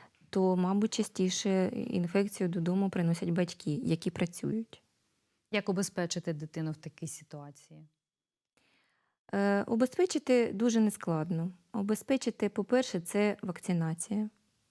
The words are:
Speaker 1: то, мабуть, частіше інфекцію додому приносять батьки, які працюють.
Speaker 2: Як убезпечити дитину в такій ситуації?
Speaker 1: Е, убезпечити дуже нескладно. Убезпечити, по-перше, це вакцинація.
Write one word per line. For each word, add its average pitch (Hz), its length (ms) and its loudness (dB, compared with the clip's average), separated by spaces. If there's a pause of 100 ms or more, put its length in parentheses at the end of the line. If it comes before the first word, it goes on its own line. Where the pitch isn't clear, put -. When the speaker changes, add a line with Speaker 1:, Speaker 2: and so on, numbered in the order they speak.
(300)
Speaker 1:
то, 185 260 4
мабуть, 196 380 2
частіше 190 800 0
інфекцію 190 720 0
додому 180 420 0
приносять 170 400 0
батьки, 170 400 -2 (140)
які 165 260 0
працюють. 175 720 -4 (680)
Speaker 2:
Як 208 180 -2
убезпечити 180 640 -2
дитину 156 380 -6
в 151 60 -6
такій 156 320 -12
ситуації? 147 720 -18 (1500)
Speaker 1:
Е, 202 280 4
убезпечити 247 920 2
дуже 226 280 2
нескладно. 170 720 0 (240)
Убезпечити, 214 720 -2
по-перше, 226 520 0
це 202 420 0
вакцинація. 175 880 -2 (400)